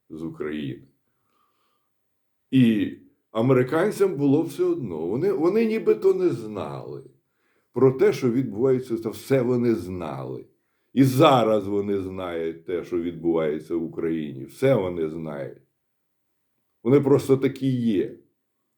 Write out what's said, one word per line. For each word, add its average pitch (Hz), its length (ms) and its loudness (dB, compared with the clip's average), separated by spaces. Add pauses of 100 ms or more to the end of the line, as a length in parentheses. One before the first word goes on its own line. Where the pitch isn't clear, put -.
з 80 140 -14
України. 76 640 -10 (1600)
І 113 460 4 (340)
американцям 151 840 2
було 143 260 2
все 165 220 -4
одно. 113 440 -4
Вони, 135 240 -2
вони 185 340 0
нібито 196 480 2
не 185 160 0
знали 73 800 -8 (640)
про 131 180 6
те, 135 220 2
що 131 180 0
відбувається, 123 640 0
та 113 120 -6
все 131 320 -2
вони 120 340 2
знали. 73 720 -8 (480)
І 131 100 6
зараз 120 640 4
вони 101 320 -2
знають 85 640 -6
те, 87 180 -4
що 87 180 -4
відбувається 80 760 -2
в 82 80 -2
Україні. 78 640 -6
Все 131 300 0
вони 90 340 -2
знають. 78 520 -10 (1200)
Вони 139 180 4
просто 135 360 4
такі 135 340 -2
є. 113 460 0 (600)